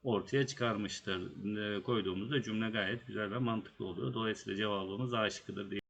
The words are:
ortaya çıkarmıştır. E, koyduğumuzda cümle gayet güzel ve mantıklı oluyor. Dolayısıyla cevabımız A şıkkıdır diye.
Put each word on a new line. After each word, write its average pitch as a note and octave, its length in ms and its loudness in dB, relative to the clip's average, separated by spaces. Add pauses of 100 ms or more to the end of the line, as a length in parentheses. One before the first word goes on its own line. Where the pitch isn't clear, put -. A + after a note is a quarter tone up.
ortaya C3 440 4
çıkarmıştır. G2+ 1080 -2
E, G#2 260 0
koyduğumuzda A2 600 2
cümle A2 280 0
gayet G#2+ 360 0
güzel G#2+ 240 -2
ve A#2+ 80 -2
mantıklı A2+ 460 0
oluyor. G#2+ 300 -2
Dolayısıyla A2 420 -2
cevabımız G#2 580 0
A G#2+ 160 4
şıkkıdır G2+ 400 -6
diye. G2+ 200 -2